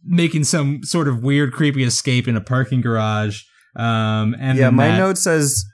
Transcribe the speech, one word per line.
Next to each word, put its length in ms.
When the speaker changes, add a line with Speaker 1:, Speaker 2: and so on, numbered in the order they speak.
Speaker 1:
making 400
some 400
sort 240
of 140
weird, 300
creepy 300
escape 460
in 80
a 40
parking 400
garage. 640
Um, 640
and 180
Speaker 2:
Yeah, 100
Speaker 1:
then 100
Speaker 2:
my 120
Speaker 1:
that 100
Speaker 2:
note 200
says 440